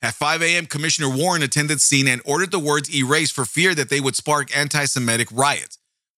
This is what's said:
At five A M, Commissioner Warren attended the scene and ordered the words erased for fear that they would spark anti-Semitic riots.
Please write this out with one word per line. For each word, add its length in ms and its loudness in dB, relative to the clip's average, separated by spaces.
At 120 -2
five 280 0
A 140 2
M, 100 -2
Commissioner 440 -2
Warren 320 0
attended 340 0
the 40 -2
scene 280 4
and 160 0
ordered 260 0
the 80 -2
words 360 0
erased 400 2
for 100 -2
fear 300 2
that 160 -2
they 100 2
would 160 -2
spark 400 -2
anti-Semitic 760 0
riots. 480 -2